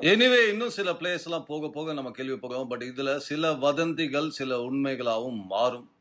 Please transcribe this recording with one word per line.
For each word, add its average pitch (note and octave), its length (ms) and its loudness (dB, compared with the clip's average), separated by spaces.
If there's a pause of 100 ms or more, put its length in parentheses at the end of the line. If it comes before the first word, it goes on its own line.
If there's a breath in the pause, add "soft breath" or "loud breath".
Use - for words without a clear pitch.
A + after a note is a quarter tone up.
Anyway, A3+ 480 6
இன்னும் A3 220 -2
சில F#3 220 -2
பிளேயர்ஸ் E3+ 320 -4
எல்லாம் E3 220 -6
போக D3+ 220 -6
போக D#3 240 -6
நம்ம C3+ 180 -6
கேள்விப்படுவோம். B2+ 600 -6
But A#2+ 100 -6
இதுல C3+ 360 -2
சில D#3 360 0
வதந்திகள் D3 800 0
சில C3 260 -2
உண்மைகளாகவும் B2 880 -2
மாறும் A#2+ 460 0 (100)